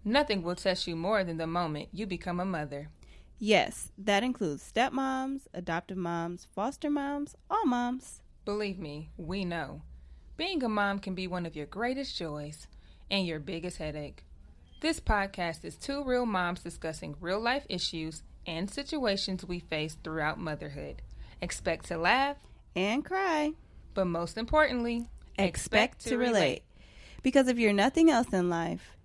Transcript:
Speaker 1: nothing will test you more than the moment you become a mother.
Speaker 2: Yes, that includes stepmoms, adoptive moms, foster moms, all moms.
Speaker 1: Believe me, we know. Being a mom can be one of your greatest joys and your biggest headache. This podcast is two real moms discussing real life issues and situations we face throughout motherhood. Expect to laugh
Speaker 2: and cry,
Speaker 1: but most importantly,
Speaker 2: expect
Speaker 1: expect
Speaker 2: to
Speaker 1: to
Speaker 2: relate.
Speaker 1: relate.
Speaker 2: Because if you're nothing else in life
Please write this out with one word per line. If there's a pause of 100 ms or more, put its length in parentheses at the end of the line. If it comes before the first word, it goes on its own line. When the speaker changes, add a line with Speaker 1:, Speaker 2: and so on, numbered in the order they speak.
Speaker 1:
nothing
will
test
you
more
than
the
moment
you
become
a
mother. (500)
Speaker 2:
Yes,
that
includes
stepmoms, (120)
adoptive
moms,
foster
moms, (140)
all
moms. (240)
Speaker 1:
Believe
me,
we
know. (560)
Being
a
mom
can
be
one
of
your
greatest
joys (440)
and
your
biggest
headache. (580)
This
podcast
is
two
real
moms
discussing
real
life
issues (220)
and
situations
we
face
throughout
motherhood. (400)
Expect
to
laugh (380)
Speaker 2:
and
cry, (400)
Speaker 1:
but
most
importantly, (300)
Speaker 2:
expect
Speaker 1:
expect
Speaker 2:
to
Speaker 1:
to
Speaker 2:
relate.
Speaker 1:
relate. (580)
Speaker 2:
Because
if
you're
nothing
else
in
life